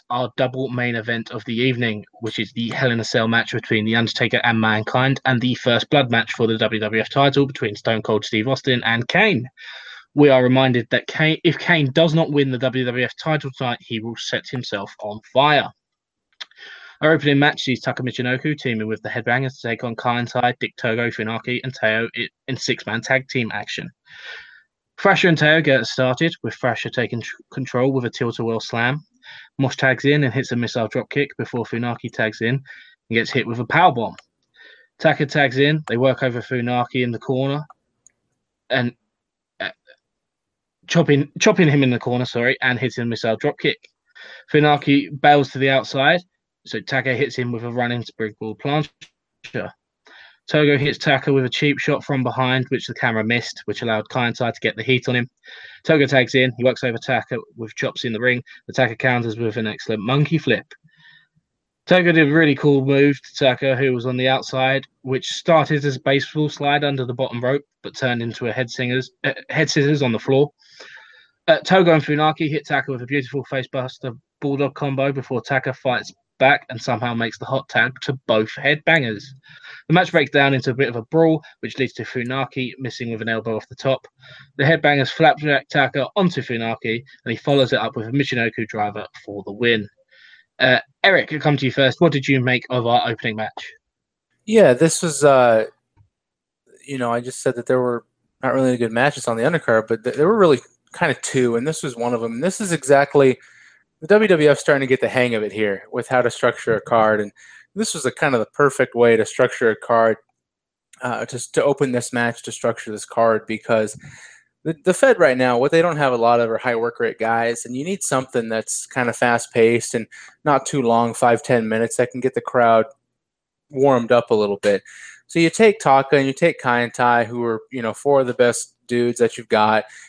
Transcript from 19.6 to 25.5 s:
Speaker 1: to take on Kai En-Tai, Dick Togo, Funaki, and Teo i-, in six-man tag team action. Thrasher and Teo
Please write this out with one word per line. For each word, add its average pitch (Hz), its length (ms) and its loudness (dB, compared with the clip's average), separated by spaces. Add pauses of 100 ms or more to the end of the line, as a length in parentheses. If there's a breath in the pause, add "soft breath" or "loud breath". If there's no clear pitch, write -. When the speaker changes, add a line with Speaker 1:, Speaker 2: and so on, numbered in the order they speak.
Speaker 1:
to - 60 -10
take 117 160 -6
on 113 140 -8
Kai 123 240 -2
En-Tai, 120 400 -2
Dick - 160 -8
Togo, 120 320 -2
Funaki, 113 560 -6
and 131 100 -8
Teo 113 400 -2
i-, 117 140 -6 (180)
in 127 100 -6
six-man 113 440 -6
tag 131 280 -2
team 117 240 -4
action. - 380 -10 (1080 loud breath)
Thrasher 190 300 4
and 160 100 4
Teo 156 240 4